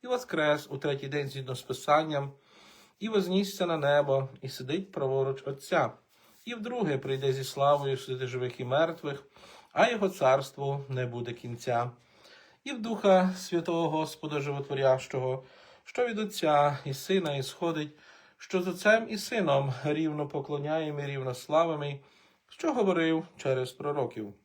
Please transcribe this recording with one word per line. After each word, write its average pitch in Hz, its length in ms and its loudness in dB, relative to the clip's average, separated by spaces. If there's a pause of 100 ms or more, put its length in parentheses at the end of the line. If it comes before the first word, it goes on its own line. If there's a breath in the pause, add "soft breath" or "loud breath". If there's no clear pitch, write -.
І 240 40 -14
воскрес 156 640 2
у 135 80 -6
третій 139 300 -2
день 139 200 -2
згідно 131 260 -6
з - 80 -10
Писанням, 147 720 2 (640 loud breath)
і 208 100 -6
вознісся 190 580 0
на 165 100 0
небо, 139 520 4 (140)
і 135 60 -10
сидить 147 440 -6
праворуч 135 540 0
Отця. 135 460 0 (520 soft breath)
І 233 100 -8
вдруге 214 440 -2
прийде 135 340 -2
зі 135 120 -4
славою 139 520 2
судити 131 300 -8
живих 123 340 -6
і 127 40 -6
мертвих, 143 600 -2 (480 loud breath)
а 226 180 4
його 202 180 0
царству 139 800 2
не 127 180 -2
буде 120 260 -6
кінця. 120 580 -4 (760 loud breath)
І 277 80 -8
в 233 100 -8
Духа 196 540 4
Святого 170 520 0
Господа 151 520 -2
Животворящого, 135 1040 0 (400 loud breath)
що - 220 -2
від 220 120 -4
Отця 147 680 2
і 139 100 -6
Сина 165 420 0
ісходить, 151 560 -4 (460 loud breath)
що 185 240 -2
з 180 60 -2
Отцем 220 400 4
і 220 100 -6
Сином 139 560 0 (100)
рівно 151 440 0
поклоняємо 147 720 -4
і 143 60 -4
рівно 135 280 -4
славимо, 151 640 0 (520 soft breath)
що 320 220 -2
говорив 165 540 2 (100)
через 131 360 -2
пророків. 123 600 -4 (100)